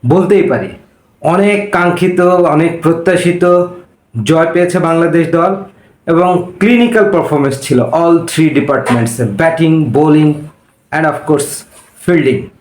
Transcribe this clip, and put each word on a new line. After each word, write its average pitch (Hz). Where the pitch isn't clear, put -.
বলতেই 180
পারি। 98
অনেক 196
কাঙ্ক্ষিত, 175
অনেক 170
প্রত্যাশিত 175
জয় 165
পেয়েছে 175
বাংলাদেশ 165
দল 170
এবং 175
ক্লিনিক্যাল 233
পারফরম্যান্স 147
ছিল 127
all 165
three 156
departments-এ, 123
ব্যাটিং, 160
বোলিং 151
and 156
of 151
course 143
ফিল্ডিং। 139